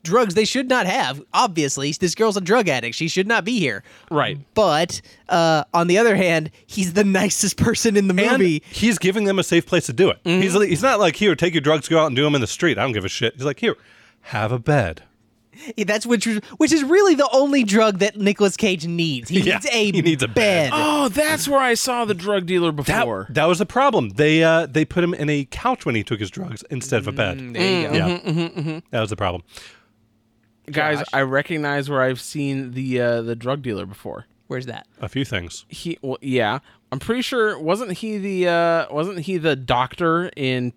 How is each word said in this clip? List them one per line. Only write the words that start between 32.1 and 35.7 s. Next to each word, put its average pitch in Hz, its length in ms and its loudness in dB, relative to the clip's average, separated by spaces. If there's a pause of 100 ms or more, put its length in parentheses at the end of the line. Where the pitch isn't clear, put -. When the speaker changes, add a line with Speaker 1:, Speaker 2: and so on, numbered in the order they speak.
Speaker 2:
seen 135 520 -6
the, 127 280 -2
uh, 120 220 0
the 117 140 -4
drug 131 260 -6
dealer 101 220 -6
before. 98 420 -14 (200)
Speaker 1:
Where's 127 200 -8
that? 110 200 -14 (140)
Speaker 3:
A 107 80 -8
few 135 160 -4
things. - 440 -8
Speaker 2:
He, - 340 -10